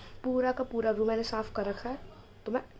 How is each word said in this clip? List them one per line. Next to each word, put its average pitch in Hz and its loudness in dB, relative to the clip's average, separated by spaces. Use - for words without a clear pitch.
पूरा 254 4
का 254 0
पूरा 226 2
room 214 4
मैंने 226 2
साफ़ 220 -2
कर 208 0
रखा 202 -4
है, 277 -6
तो 208 -4
मैं 247 2